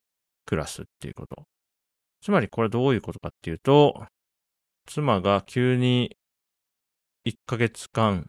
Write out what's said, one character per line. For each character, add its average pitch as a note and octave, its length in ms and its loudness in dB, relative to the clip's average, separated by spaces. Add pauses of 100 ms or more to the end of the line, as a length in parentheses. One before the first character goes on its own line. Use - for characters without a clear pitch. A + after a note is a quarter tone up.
(460)
暮 E2 140 -2
ら D2 60 -8
す - 160 -14
っ - 20 -14 (140)
て C#2+ 100 -14
い - 20 -12
う - 40 -18
こ - 120 -16
と。 - 180 -18 (800)
つ - 80 -8
ま G3 100 4
り G#2 80 -4
こ - 140 -4
れ A2 80 0
ど A#2+ 160 0
う C3+ 80 4
い G#2+ 40 0
う - 40 -4
こ - 100 -12
と - 80 -16
か E2 80 -12
っ - 20 -8 (120)
て - 80 -8
い E2 40 -6
う D#2+ 40 -10
と、 C#3+ 480 4 (800)
妻 C3 340 0
が G2 260 2
急 B2+ 300 0
に B2 400 0 (1080)
一 A2 120 -6 (100)
ヶ A#2 120 -6
月 - 320 -2
間、 G#2 380 0